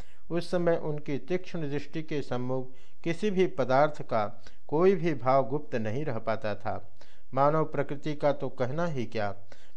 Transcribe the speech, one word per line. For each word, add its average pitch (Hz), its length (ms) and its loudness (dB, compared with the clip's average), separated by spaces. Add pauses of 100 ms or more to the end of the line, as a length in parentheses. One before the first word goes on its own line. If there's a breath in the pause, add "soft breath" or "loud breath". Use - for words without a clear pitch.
(320 soft breath)
उस 165 200 -2
समय 170 240 2
उनकी 147 420 0
तीक्ष्ण 175 520 -2
दृष्टि 147 340 -2
के 151 180 -2
सम्मुख 131 500 0 (320 soft breath)
किसी 170 280 0
भी 185 160 4
पदार्थ 131 540 2
का 107 400 0 (260 loud breath)
कोई 180 280 4
भी 165 180 0
भाव 131 360 2
गुप्त 147 260 -2
नहीं 113 300 0
रह 123 120 -2
पाता 107 380 0
था। 98 360 -2 (420 soft breath)
मानव 147 320 4
प्रकृति 147 500 -2
का 143 160 2
तो 135 180 -2
कहना 135 360 0
ही 139 200 -2
क्या, 104 300 -2 (420 soft breath)